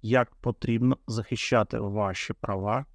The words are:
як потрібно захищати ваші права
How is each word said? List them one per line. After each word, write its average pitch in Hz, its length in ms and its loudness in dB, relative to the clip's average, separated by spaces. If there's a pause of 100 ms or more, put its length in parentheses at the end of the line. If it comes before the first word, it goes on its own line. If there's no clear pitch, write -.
як 120 320 2
потрібно 123 720 0
захищати 113 720 0
ваші 101 540 -2
права 104 640 -4